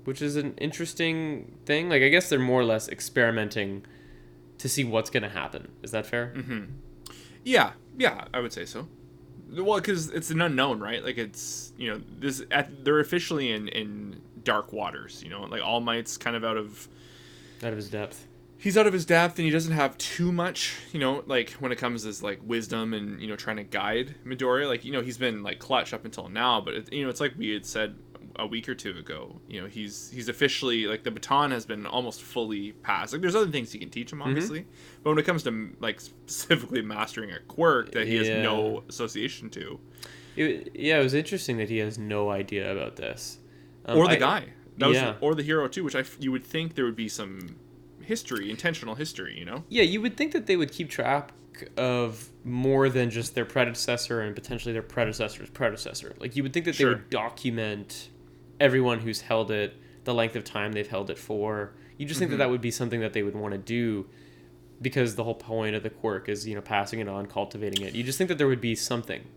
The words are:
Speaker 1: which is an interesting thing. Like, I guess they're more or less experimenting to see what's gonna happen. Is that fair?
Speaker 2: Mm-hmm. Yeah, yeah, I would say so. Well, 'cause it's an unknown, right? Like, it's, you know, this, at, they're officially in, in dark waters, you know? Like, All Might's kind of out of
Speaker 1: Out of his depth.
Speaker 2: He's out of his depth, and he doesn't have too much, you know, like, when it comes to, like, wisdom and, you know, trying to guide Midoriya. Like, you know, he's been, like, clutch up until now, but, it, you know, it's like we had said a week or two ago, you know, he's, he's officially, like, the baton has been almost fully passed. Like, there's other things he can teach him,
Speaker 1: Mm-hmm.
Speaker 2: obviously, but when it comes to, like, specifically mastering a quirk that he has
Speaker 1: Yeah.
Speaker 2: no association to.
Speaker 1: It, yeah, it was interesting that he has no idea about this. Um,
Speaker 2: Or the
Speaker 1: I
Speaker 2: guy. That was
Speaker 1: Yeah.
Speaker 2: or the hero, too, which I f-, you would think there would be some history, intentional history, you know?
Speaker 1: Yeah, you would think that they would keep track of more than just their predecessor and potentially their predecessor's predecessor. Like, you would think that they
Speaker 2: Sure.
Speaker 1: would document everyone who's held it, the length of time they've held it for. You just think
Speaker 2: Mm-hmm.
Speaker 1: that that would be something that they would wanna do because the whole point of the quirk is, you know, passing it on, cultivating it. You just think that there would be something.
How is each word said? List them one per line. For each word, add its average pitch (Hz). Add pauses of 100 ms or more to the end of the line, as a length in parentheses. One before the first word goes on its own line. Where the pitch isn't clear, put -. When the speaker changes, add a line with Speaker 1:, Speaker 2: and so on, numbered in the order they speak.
Speaker 1:
which 135
is 147
an 143
interesting 160
thing. 156
Like, 147
I 135
guess 170
they're 143
more 127
or 123
less 110
experimenting 107 (760)
to -
see 139
what's 110
gonna 107
happen. 87 (120)
Is -
that 110
fair? 120
Speaker 2:
Mm-hmm. 120 (800)
Yeah, 208 (260)
yeah, 220 (100)
I 127
would 120
say 87
so. - (640)
Well, 196
'cause 170
it's 160
an 160
unknown, 131
right? 107
Like, 123
it's, -
you 120
know, 107 (180)
this, 131
at, 139
they're 147
officially 147
in, 107
in 104 (240)
dark 107
waters, 87
you 80
know? 101
Like, 110
All 113
Might's 117
kind 117
of 113
out 113
of 104 (760)
Speaker 1:
Out 117
of 110
his 101
depth. 104 (320)
Speaker 2:
He's 202
out 214
of 202
his 180
depth, 170
and 170
he 156
doesn't 160
have 143
too -
much, 175 (160)
you 156
know, 135
like, 127
when 131
it 117
comes 120
to, 104
like, 101
wisdom 113
and, 104
you 104
know, 107
trying 107
to 104
guide 110 (100)
Midoriya. 127
Like, 120
you 131
know, 135
he's 120
been, 117
like, 98
clutch -
up 110
until 95
now, 113
but, 87
it, 87
you 143
know, 135
it's 120
like 143
we 110
had 104
said 107 (400)
a 110
week 113
or 127
two -
ago, 78
you 98
know, 92
he's, 101
he's 120
officially, 123
like, 107
the 123
baton 139
has 120
been 104
almost 123
fully 107
passed. 98
Like, 175
there's 180
other 208
things 131
he 113
can 90
teach 120
him, 156
Speaker 1:
Mm-hmm. 143
Speaker 2:
obviously, 156 (360)
but 151
when 156
it 151
comes 165
to, 110 (100)
like, 110
specifically -
mastering 107
a 80
quirk 156
that 113
he 113
has 110
Speaker 1:
Yeah. 110
Speaker 2:
no 110
association 110
to. - (560)
Speaker 1:
It, 147
yeah, 151
it -
was 131
interesting 160
that 107
he 113
has 107
no 104
idea 98
about 76
this. - (480)
Um, -
Speaker 2:
Or 165
the -
Speaker 1:
I -
Speaker 2:
guy. 156 (320)
That 135
was 127
Speaker 1:
Yeah. 123
Speaker 2:
or 147
the 151
hero, 151
too, 185
which 143
I 131
f-, -
you 135
would 127
think 160
there 135
would 117
be 113
some 95 (440)
history, 120
intentional 123
history, 110
you 85
know? 123
Speaker 1:
Yeah, 226
you 185
would 226
think 302
that 277
they 190
would 156
keep 160
track 143 (440)
of 120 (140)
more 135
than 123
just 117
their 120
predecessor 120
and 104
potentially 120
their 113
predecessor's 110
predecessor. -
Like, 120
you 139
would 135
think 170
that 165
they 143
Speaker 2:
Sure. 123
Speaker 1:
would 107
document 113 (500)
everyone 127
who's 113
held 110
it, 104 (300)
the 127
length 113
of 104
time 107
they've 104
held 98
it -
for. 104 (260)
You 147
just 147
think 170
Speaker 2:
Mm-hmm. 131
Speaker 1:
that 139
that 127
would 123
be 117
something 117
that 110
they 110
would 101
wanna 104
do 110 (760)
because 123
the 117
whole 113
point 110
of 104
the 110
quirk 104
is, 104
you 110
know, 101
passing 101
it 104
on, 98
cultivating 98
it. 95
You 117
just 131
think 185
that 175
there 143
would 127
be 117
something. 110 (140)